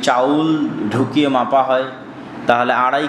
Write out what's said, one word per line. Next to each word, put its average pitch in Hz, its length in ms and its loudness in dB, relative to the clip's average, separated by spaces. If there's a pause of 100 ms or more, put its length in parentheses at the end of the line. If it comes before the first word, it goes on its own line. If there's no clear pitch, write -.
চাউল 143 680 2 (220)
ঢুকিয়ে 135 360 2
মাপা 131 360 2
হয়, 131 200 0 (640)
তাহলে 120 260 2
আড়াই 131 360 0